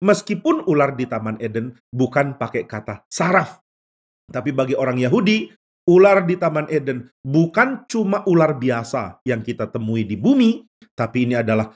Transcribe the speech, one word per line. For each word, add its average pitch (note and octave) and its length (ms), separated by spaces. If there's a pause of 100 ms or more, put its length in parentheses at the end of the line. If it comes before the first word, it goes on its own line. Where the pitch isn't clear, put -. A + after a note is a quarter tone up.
Meskipun G#3 640
ular C#3+ 320
di B2+ 80
Taman A2 320
Eden A#2 400 (160)
bukan C3 480
pakai A2+ 240
kata G#2+ 400
saraf. - 560 (640)
Tapi B2+ 240
bagi C3 240
orang C3 240
Yahudi, F3+ 480 (480)
ular F#3+ 320
di F3 80
Taman D3+ 400
Eden C3+ 320 (160)
bukan E3 640
cuma G3+ 400
ular D#3 320
biasa A#2 720
yang A2+ 160
kita A#2 240
temui A2+ 400
di G#2 80
bumi, A#3 480 (320)
tapi B2 320
ini B2 80
adalah A2 380